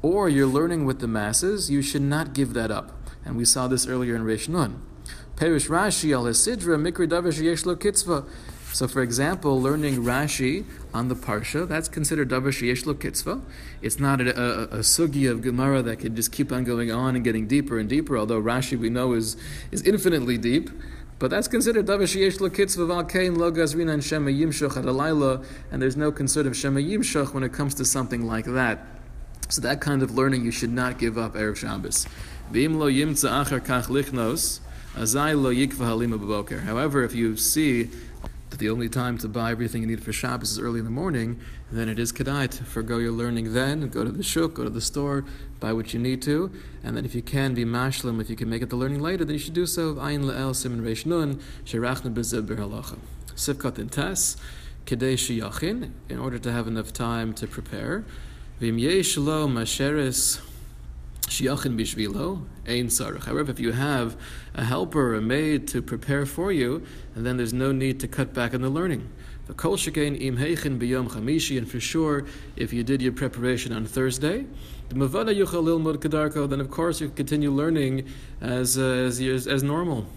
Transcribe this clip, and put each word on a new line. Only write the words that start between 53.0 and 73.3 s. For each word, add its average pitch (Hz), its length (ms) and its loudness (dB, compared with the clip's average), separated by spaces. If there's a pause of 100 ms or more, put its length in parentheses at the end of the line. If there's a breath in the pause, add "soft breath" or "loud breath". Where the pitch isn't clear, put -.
Sivkot 135 440 -2
in 110 100 -6
tes, 170 480 -2 (480 loud breath)
kedei 131 300 0
sheyachin, 123 760 -2 (180)
in 127 100 -6
order 123 180 -4
to 120 140 -4
have 117 160 -2
enough 113 260 -4
time 117 400 -2
to 110 140 -6
prepare. 117 580 -6 (560 loud breath)
V'im 117 180 0
yesh 170 380 2
lo 151 300 2
masheres 135 920 0 (840 loud breath)
sheyachin 131 520 0
bishvilo, 110 720 -2 (220)
ein 120 200 0
sarach. 104 380 -2
However, 139 260 0
if - 80 -6
you 117 120 0
have 127 440 0 (380 loud breath)
a 123 100 -2
helper, 135 520 0
a 107 60 0
maid 143 480 0
to 123 120 -2
prepare 139 440 -2
for 170 260 -2
you, 151 340 0 (300 loud breath)
then 120 200 -2
there's 120 160 0
no 131 200 0
need 131 300 0
to 120 60 -2
cut 127 260 -2
back 120 200 -2
on 123 80 0
the 131 80 0
learning. 143 400 -2 (400 loud breath)
V'kol 180 260 0
shekein 147 460 0
im 127 160 -2
heichin 143 420 0
b'yom 123 300 0
chamishi, 135 480 0
and 113 120 -4
for 123 100 -6
sure, 147 460 0 (300 loud breath)
if 120 160 -4
you 117 120 0
did 131 180 2
your 127 100 2
preparation 127 640 -2